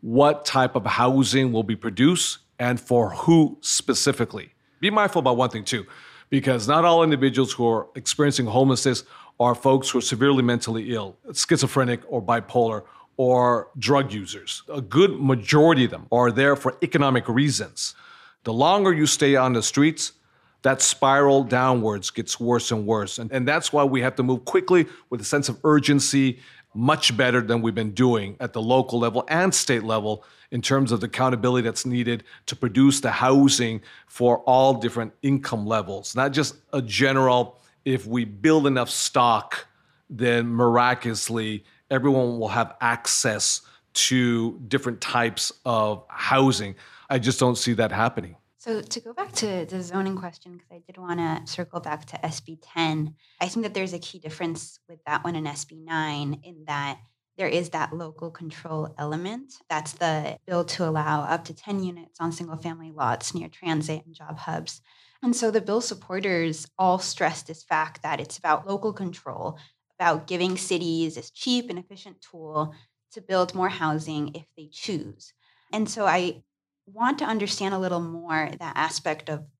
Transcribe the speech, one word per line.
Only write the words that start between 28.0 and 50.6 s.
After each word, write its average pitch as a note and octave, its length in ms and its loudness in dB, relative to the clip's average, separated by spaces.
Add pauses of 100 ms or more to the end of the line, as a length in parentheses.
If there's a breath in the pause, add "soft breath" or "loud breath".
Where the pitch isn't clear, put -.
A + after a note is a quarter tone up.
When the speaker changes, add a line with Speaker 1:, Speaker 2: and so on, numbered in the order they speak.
Speaker 1:
at A#2+ 120 -8
the A2+ 80 -6
local B2 380 2
level A#2 300 0
and F3 260 2
state A#2 300 0
level G#2+ 380 -2 (280 soft breath)
in A#2+ 100 -4
terms C3+ 320 2
of A#2+ 80 0
the A#2+ 60 -6
accountability B2 580 0
that's A2+ 220 -4
needed A#2+ 380 -2 (200 loud breath)
to - 100 -8
produce C3+ 460 4
the B2 100 0
housing B2+ 720 4 (260 loud breath)
for A#2+ 340 2
all C3 340 6
different A#2 480 -4
income C3+ 440 -2
levels, G2+ 480 -4
not C3+ 180 0
just C#3+ 240 -2 (180)
a C#3 80 -2
general, B2 760 2 (300 soft breath)
if B2+ 200 -2
we A#2 200 -2
build C#3 400 2
enough B2+ 240 0
stock, - 760 0 (440)
then A#2+ 360 0
miraculously A#2 1160 0 (260 soft breath)
everyone C3 480 2
will A2 100 -4
have A2+ 340 -4
access A#2 800 -2 (320 soft breath)
to A#2+ 720 0
different B2 320 -4
types A#2 500 -2 (140)
of G#2+ 440 -2
housing. A#2+ 640 0 (340 loud breath)
I C#3 100 0
just B2+ 220 0
don't B2 160 2
see A#2+ 160 -2
that A2 180 0
happening. F2+ 460 -4 (220)
Speaker 2:
So A3 240 -8
to - 180 -10
go A3+ 140 -20
back G4 220 -10
to F#3+ 280 -4
the F#3 180 -10
zoning F#3+ 360 -6
question, F3 400 -16
'cause - 120 -20